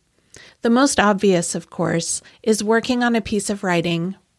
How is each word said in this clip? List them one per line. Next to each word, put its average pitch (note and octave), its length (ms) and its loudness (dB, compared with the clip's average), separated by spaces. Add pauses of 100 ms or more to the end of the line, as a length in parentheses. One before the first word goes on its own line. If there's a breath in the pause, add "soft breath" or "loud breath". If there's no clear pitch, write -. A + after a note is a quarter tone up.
(640 loud breath)
The A3 60 2
most B3+ 300 4
obvious, G3 560 2
of E3 140 -10
course, E3 520 -4 (200 soft breath)
is A3 200 0
working A3+ 420 0
on A#3+ 120 2
a A3+ 60 0
piece G#3 280 -4
of G3+ 140 -6
writing, F3 540 -2 (220)